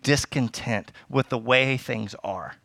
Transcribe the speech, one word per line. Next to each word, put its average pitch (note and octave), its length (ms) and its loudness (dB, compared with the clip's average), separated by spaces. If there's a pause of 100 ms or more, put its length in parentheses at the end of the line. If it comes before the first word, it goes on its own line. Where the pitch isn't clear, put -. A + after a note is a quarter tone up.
discontent B2 880 0 (180)
with C3+ 200 2
the B2+ 100 -2
way B2+ 380 4
things A2 480 -6
are. F#2 400 -6